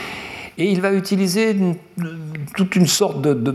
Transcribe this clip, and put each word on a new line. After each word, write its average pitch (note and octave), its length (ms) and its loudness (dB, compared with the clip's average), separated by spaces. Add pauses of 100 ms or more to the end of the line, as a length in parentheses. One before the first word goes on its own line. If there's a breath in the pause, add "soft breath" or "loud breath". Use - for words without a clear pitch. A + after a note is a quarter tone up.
(580 loud breath)
et F3 120 2
il F#3 100 2
va G3 120 0
utiliser G3 600 2
une, F#3 240 2 (800)
toute F#3+ 180 0
une F3+ 140 6
sorte D#3+ 340 0
de, D3 100 4
de, B2 220 0